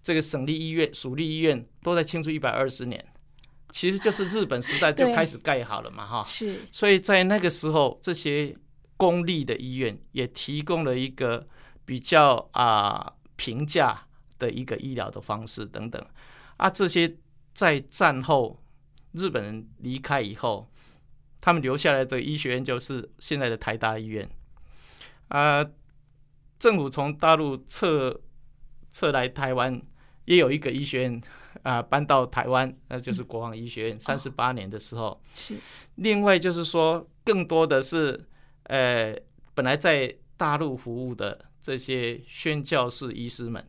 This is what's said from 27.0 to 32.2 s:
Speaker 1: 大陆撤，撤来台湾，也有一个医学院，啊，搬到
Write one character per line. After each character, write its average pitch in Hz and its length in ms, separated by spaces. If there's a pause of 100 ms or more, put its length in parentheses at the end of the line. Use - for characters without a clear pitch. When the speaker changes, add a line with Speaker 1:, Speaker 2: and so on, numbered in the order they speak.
Speaker 1:
大 160 200
陆 147 180 (100)
撤， 147 540 (720)
撤 151 220
来 127 120
台 131 280
湾， 127 280 (440)
也 175 100
有 143 160
一 147 60
个 143 120
医 131 140
学 127 200
院， 120 180 (420)
啊， 127 180
搬 143 240
到 135 200